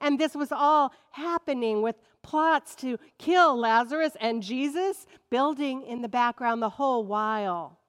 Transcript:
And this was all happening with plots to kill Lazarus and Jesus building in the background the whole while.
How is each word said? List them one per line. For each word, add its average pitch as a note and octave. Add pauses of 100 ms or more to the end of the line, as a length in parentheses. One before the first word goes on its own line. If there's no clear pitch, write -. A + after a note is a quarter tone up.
And D4
this D#4
was C#4+
all C#4+ (200)
happening C#4
with A3+ (260)
plots D#4
to B3 (200)
kill E4
Lazarus A#3+
and A#3
Jesus C#4+ (240)
building C4+
in A#3+
the A#3
background A#3+
the A3
whole B3
while. G3+ (100)